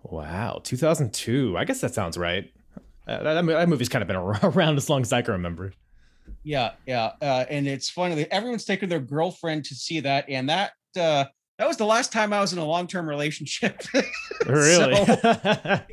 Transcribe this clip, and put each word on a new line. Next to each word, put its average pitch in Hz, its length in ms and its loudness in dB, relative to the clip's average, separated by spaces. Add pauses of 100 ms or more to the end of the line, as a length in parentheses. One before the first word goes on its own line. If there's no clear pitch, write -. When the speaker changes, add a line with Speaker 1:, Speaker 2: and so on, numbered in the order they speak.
Speaker 1:
Wow, 80 600 -8
two - 140 -6
thousand 156 360 2
two. 120 440 0
I 104 80 0
guess 262 160 -4
that 131 140 -2
sounds 87 220 -2
right. 90 340 -4 (560)
Uh, - 160 -4
that, 151 120 0
that 170 100 2
mo-, 160 80 2
that 170 160 2
movie's 123 200 2
kinda 110 160 0
been 92 100 -2
ar-, 92 240 -2
<laughs> - 40 0
around 160 340 4
as 135 100 -2
long 139 140 2
as 113 100 -2
I 123 120 2
can 117 100 -2
remember. 90 400 -6 (720)
Speaker 2:
Yeah, 135 300 -2 (120)
yeah. 117 360 -2
Uh, 131 280 2
and 143 180 -2
it's 135 220 -4
funny 180 260 -2
that 151 180 -2
everyone's 220 320 -2
taking 190 240 -2
their 170 100 0
girlfriend 156 640 -2
to 139 100 -12
see 160 260 -6
that, 139 280 0
and 135 200 -2
that, 180 220 0 (280)
uh, 151 260 2 (320)
that 226 100 2
was 320 100 -2
the 220 80 0
last 226 260 2
time 214 220 0
I 202 80 2
was 180 120 0
in 180 60 -4
a 160 60 -4
long-term 170 440 -2
relationship. 147 800 -4
<laughs> - 580 -2
Speaker 1:
Really? 151 500 6
Speaker 2:
So, 202 100 4 (140)
Speaker 1:
<laughs> - 40 -2
Speaker 2:
yeah, 208 580 2 (120)